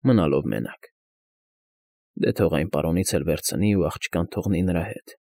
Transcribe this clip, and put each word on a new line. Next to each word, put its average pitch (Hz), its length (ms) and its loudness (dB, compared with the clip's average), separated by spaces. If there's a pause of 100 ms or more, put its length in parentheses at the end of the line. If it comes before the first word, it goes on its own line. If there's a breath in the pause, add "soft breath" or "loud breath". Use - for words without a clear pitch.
մնալով 80 460 4
մենակ։ 55 380 -6 (1300)
«Դե - 160 0
թող 87 200 0
այն 76 160 -2
պարոնից 82 420 0
էլ 76 140 0
վերցնի 80 460 0
ու 92 140 4
աղջկան - 420 -2
թողնի 92 340 -2
նրա 87 220 0
հետ։ - 300 -12 (160)